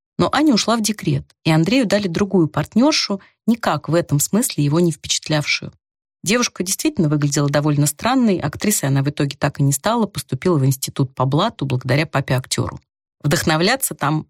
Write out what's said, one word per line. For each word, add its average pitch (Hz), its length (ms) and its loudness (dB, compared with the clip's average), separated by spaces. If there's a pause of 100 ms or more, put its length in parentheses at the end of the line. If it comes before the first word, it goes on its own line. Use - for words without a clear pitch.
(160)
Но 175 160 0
Аня 294 220 4
ушла 214 220 0
в 226 60 0
декрет, 208 420 -2 (200)
и 165 60 2
Андрею 196 360 4
дали 202 220 0
другую 180 400 0
партнершу, 208 720 0 (260)
никак 208 440 -2
в 156 40 2
этом 165 240 2
смысле 196 460 0
его 147 160 2
не 175 120 2
впечатлявшую. - 800 -4 (500)
Девушка 233 400 -2
действительно 185 460 -2
выглядела 143 400 0
довольно 147 380 2
странной, 226 500 0
актрисой 151 540 -2
она 139 120 2
в 139 60 -2
итоге 143 300 -4
так 143 200 -2
и 143 40 0
не 139 100 2
стала, 220 320 0
поступила 170 540 -2
в 131 80 2
институт - 480 -2
по 127 100 -2
блату 156 400 0
благодаря 131 400 -2
папе-актеру. - 720 -4 (440)
Вдохновляться 175 720 0
там 151 360 -4